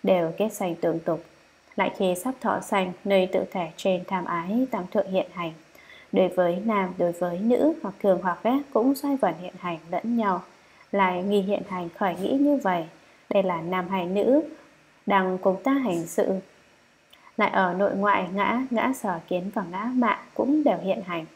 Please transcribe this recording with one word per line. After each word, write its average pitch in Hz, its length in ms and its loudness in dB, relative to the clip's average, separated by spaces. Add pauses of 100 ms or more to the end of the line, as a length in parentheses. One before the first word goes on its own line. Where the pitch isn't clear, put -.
đều 175 340 2
kết 214 160 0
sanh 180 220 -4
tương 165 240 0
tục. 165 240 -4 (520)
Lại 190 220 0
khi 185 180 0
sắp 262 260 -6
thọ 190 180 -2
sanh, 185 340 -2 (100)
nơi 196 280 4
tự 180 200 0
thể 175 260 -4
trên 185 300 0
tham 185 180 -4
ái 185 460 -2
tam 185 200 -4
thượng 190 200 -2
hiện 185 220 0
hành. 170 200 -8 (580)
Đối 185 160 4
với 175 380 2
nam, 196 320 0
đối 175 140 2
với 175 280 -4
nữ, 240 340 2 (100)
hoặc 196 200 -6
thường 190 200 4
hoặc 175 200 -2
ghét 254 160 2 (140)
cũng 254 220 4
xoay 277 200 -2
vần 196 260 2
hiện 180 180 -12
hành 175 180 -6 (120)
lẫn 226 280 -2
nhau. 196 240 2 (500)
Lại 185 320 2
nghi 202 180 2
hiện 196 280 0
hành 180 200 -6
khởi - 320 -2
nghĩ 196 100 0
như 277 320 4
vậy, 175 220 0 (440)
đây 196 140 4
là 175 180 0
nam 180 280 -2
hay 190 160 -2
nữ, 208 380 4 (600)
đang 190 320 2
cùng 190 260 2
ta 269 80 0
hành 202 340 0
sự. 190 300 0 (1000)
Lại 214 120 4
ở 185 240 2
nội 190 220 0
ngoại 196 380 2
ngã, 202 360 0
ngã 233 260 0
sở 180 320 -4
kiến 185 260 -4
và 208 180 -2
ngã 208 220 -6
mạng 240 260 2 (140)
cũng 285 300 2
đều 214 200 4
hiện 190 180 -2
hành. 175 240 -6 (100)